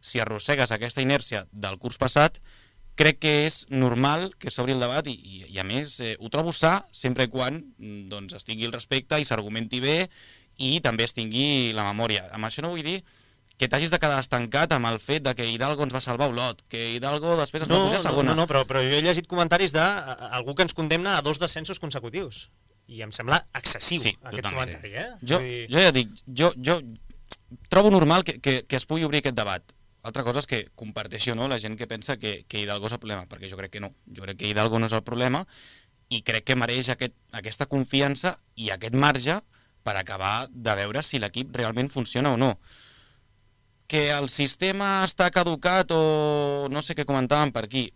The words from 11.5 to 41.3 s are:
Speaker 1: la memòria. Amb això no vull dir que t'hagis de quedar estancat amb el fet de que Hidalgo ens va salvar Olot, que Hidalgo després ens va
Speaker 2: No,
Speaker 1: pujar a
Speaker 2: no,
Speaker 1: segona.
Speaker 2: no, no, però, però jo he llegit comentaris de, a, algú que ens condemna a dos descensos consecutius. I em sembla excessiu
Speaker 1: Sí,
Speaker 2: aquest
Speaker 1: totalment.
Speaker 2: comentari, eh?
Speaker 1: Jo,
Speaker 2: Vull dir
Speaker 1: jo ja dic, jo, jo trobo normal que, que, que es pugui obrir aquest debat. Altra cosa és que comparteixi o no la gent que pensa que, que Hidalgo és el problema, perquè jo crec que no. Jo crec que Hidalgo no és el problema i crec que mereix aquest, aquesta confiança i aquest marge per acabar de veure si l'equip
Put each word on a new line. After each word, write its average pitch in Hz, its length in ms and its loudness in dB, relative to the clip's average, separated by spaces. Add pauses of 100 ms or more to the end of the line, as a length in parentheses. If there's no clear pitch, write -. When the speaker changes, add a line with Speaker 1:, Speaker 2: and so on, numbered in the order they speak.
Speaker 1:
la 104 100 -2
memòria. 104 480 -2
Amb 110 140 -6
això 143 160 -6
no 175 80 -6
vull 165 120 -8
dir 180 140 -4 (560)
que 127 160 0
t'hagis 156 220 2
de 170 80 2
quedar 143 180 2
estancat 131 560 0
amb 120 140 2
el 113 100 -2
fet 147 240 -2
de 131 140 0
que 120 100 -2
Hidalgo 139 380 -2
ens 123 100 -6
va 131 80 -2
salvar 127 300 0
Olot, 120 340 -4
que 117 300 -6
Hidalgo 147 420 0
després 156 240 -2
ens 156 80 0
va 175 60 8
Speaker 2:
No, 190 80 6
Speaker 1:
pujar 196 160 2
a - 20 -4
Speaker 2:
no, 170 60 0
Speaker 1:
segona. 139 240 4
Speaker 2:
no, 160 80 2
no, 170 100 2
però, 135 160 4
però 131 160 0
jo 135 140 2
he 151 80 2
llegit 170 260 2
comentaris 175 400 2
de, 156 80 2
a, 151 560 -2
algú 127 220 -4
que 180 80 6
ens 165 100 -2
condemna 170 420 2
a 147 60 2
dos 143 160 0
descensos 160 400 -4
consecutius. 135 680 -8 (360)
I 117 160 -16
em 107 140 -10
sembla 131 240 2 (180)
excessiu - 460 2
Speaker 1:
Sí, 107 80 4 (100)
Speaker 2:
aquest 107 220 -10
Speaker 1:
totalment. 113 320 -4
Speaker 2:
comentari, 104 180 -14
eh? 139 120 -6 (180)
Speaker 1:
Jo, 135 160 4
Speaker 2:
Vull 127 80 -4
dir 120 240 -8
Speaker 1:
jo 139 100 6
ja 175 140 8
dic, 117 160 2 (160)
jo, 139 280 2
jo 131 200 0 (960)
trobo 202 180 10
normal 180 380 8
que, 156 160 -4
que, 131 240 2
que - 100 -2
es - 80 -2
pugui 160 220 -2
obrir 147 160 2
aquest 123 160 -2
debat. 98 340 -4 (320)
Altra 117 220 -6
cosa 131 160 0
és - 80 -6
que 123 80 0 (160)
comparteixi 107 560 -6
o 113 80 0
no 127 100 -2
la 127 80 -2
gent 110 220 -8
que 120 80 -8
pensa 113 340 -6
que, 107 240 -6
que - 160 -6
Hidalgo 104 300 -4
és - 20 -6
el 120 80 -8
problema, 104 240 -8
perquè 95 240 -16
jo 95 80 -14
crec 95 160 -12
que 104 80 -12
no. 98 80 -10 (240)
Jo 95 140 -14
crec 98 100 -10
que 104 140 -2
Hidalgo 110 260 2
no 113 140 2
és - 20 -2
el 110 80 0
problema 127 440 -2 (680)
i 113 140 -2
crec 110 180 0
que 127 140 2
mereix 123 340 0
aquest, 123 220 -4 (160)
aquesta 110 400 -6
confiança 139 640 0 (180)
i 110 160 -6
aquest 98 240 -6
marge 139 460 2 (420)
per 104 160 -2
acabar 98 540 -2
de 113 240 -2
veure 101 260 -2
si - 220 -2
l'equip 117 320 -6